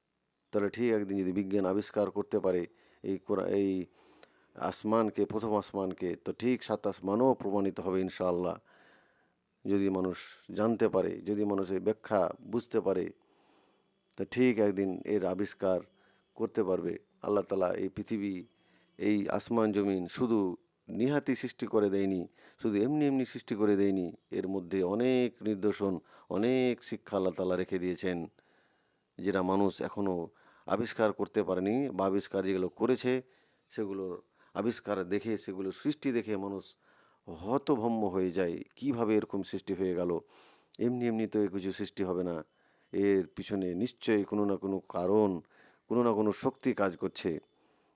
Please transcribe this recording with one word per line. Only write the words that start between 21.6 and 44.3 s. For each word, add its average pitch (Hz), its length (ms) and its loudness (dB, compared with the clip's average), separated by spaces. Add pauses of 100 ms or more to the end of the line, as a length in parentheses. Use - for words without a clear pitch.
করে 104 240 4
দেয়নি, 95 360 0 (360)
শুধু 107 160 2
এমনি 147 280 2
এমনি 135 180 2
সৃষ্টি 117 300 -8
করে 104 220 4
দেয়নি, 95 360 2 (180)
এর 95 180 -2
মধ্যে 95 340 -2
অনেক 120 600 2
নিদর্শন, 98 560 0 (300)
অনেক 123 560 2
শিক্ষা - 320 -6
আল্লাহ 92 160 2
তাআলা 92 240 0
রেখে 92 220 -2
দিয়েছেন, 87 480 -2 (920)
যেটা 95 240 0
মানুষ 95 400 2
এখনও 92 460 -4 (380)
আবিষ্কার 110 460 0
করতে 101 300 -2
পারেনি, 98 480 0
বা 95 160 0
আবিষ্কার 98 380 0
যেগুলো 92 240 0
করেছে, 127 540 0 (460)
সেগুলোর 95 540 -6 (320)
আবিষ্কার 101 540 -2
দেখে, 104 300 -2
সেগুলো 95 340 -6
সৃষ্টি 143 400 -4
দেখে 107 240 -2
মানুষ 98 400 -8 (500)
হতভম্ব 113 800 0
হয়ে 92 240 2
যায়, 87 320 -2 (140)
"কিভাবে 117 400 2
এরকম 101 260 0
সৃষ্টি 95 320 -6
হয়ে 90 200 0
গেল? 87 240 0 (600)
এমনি 120 280 0
এমনি 110 200 0
তো 110 120 0
এ 104 100 2
কিছু 92 240 -4
সৃষ্টি 98 320 -4
হবে 90 200 0
না, 85 200 -4 (480)
এর 98 340 4
পিছনে 92 480 -4
নিশ্চয়ই 104 500 0
কোনো 104 200 0